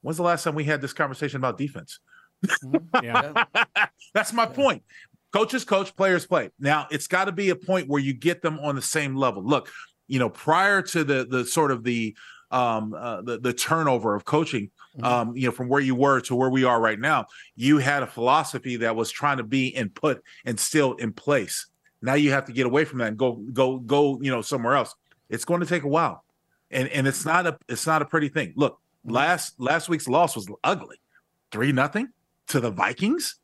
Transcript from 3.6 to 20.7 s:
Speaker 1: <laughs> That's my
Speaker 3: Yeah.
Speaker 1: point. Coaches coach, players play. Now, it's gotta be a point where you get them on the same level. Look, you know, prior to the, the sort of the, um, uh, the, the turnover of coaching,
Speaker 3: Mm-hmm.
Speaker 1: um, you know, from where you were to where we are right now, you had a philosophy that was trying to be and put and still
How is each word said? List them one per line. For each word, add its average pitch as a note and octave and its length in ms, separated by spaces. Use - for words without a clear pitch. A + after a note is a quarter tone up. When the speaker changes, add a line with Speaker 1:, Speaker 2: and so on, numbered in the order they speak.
Speaker 1:
<laughs> - 400
That's G#3 180
my A#3 120
Speaker 3:
Yeah. - 60
Speaker 1:
point. B3 320
Coaches A3 340
coach, G3 300
players F#3 280
play. C#3+ 240
Now, C#3+ 320
it's D3 180
gotta F#3+ 240
be F#3+ 180
a E3 60
point F3+ 320
where C#3+ 120
you C3+ 140
get F3 260
them D#3 200
on D3 140
the C3 60
same C#3+ 360
level. A2+ 280
Look, C3 260
you C3+ 120
know, A#2+ 120
prior F#3+ 520
to E3+ 220
the, C3 240
the B2+ 160
sort C#3 280
of A#2 120
the, A#2 320
um, A2+ 460
uh, G#2+ 240
the, A#2 180
the A#2+ 140
turnover B2 600
of G2+ 100
coaching, D3 460
Speaker 3:
Mm-hmm. A#2 80
Speaker 1:
um, A#2+ 320
you C3 80
know, A#2+ 80
from B2 160
where C#3 140
you C3 120
were C3 280
to B2+ 120
where C3 140
we C3 160
are A#2+ 160
right A2 180
now, C3 280
you C3+ 220
had C#3+ 260
a B2 40
philosophy C3 680
that A2+ 200
was A2+ 140
trying C#3+ 260
to B2 60
be B2+ 340
and A2 180
put C3+ 280
and A#2 120
still C#3 360